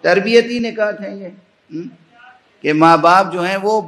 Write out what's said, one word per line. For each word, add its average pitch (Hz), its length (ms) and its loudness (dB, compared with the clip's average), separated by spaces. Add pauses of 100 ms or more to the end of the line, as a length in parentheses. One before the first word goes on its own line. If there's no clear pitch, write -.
تربیتی 233 580 0
نکات 214 420 -6
ہیں 196 140 -12
یہ، 196 140 -16 (420)
ہم؟ 165 160 -10 (760)
کہ 147 100 0
ماں 160 240 6
باپ 175 360 4
جو 180 120 -4
ہیں 190 160 -4
وہ 214 260 0